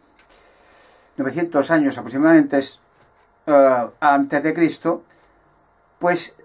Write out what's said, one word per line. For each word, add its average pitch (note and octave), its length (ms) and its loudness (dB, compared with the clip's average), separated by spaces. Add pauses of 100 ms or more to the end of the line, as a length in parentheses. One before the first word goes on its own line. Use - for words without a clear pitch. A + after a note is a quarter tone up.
(1160)
novecientos C#3 520 -4
años C#3+ 300 0
aproximadamente, C#3+ 600 2 (840)
eh, C3+ 440 2 (100)
antes C#3+ 440 0
de D#3 120 -2
Cristo, E3 480 -2 (960)
pues F3 460 -4